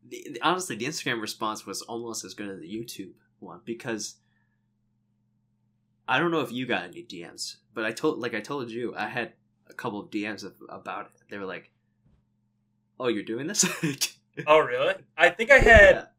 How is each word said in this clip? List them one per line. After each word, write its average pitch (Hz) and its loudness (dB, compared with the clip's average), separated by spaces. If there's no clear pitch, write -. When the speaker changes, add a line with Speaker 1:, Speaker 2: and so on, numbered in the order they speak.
Speaker 1:
the, - -16
the, - -10
honestly, 180 -2
the 107 -6
Instagram 131 -4
response 107 -6
was 98 -10
almost 117 -10
as 90 -14
good 101 -10
as 95 -12
the 82 -16
YouTube 104 -12
one 87 -18
because 113 -8
I 127 2
don't 170 2
know 165 0
if 120 -4
you 123 -6
got 98 -2
any 87 -16
D 85 -16
Ms, - -12
but 113 -6
I 113 -2
told, 156 -2
like 117 -6
I 107 -2
told 131 -8
you, 113 -8
I 104 -6
had 113 -8
a - -20
couple 104 -8
of 85 -14
D 104 -4
Ms 101 -10
of, 87 -14
about 98 -12
it. - -20
They 104 -12
were 98 -10
like, 87 -12
"Oh, 127 -2
you're 107 -2
doing 117 -6
this?" 202 0
<laughs> - -4
Speaker 2:
Oh, 156 8
really? 143 0
I 170 6
think 220 0
I 277 10
had, 208 12
Speaker 1:
Yeah. - -6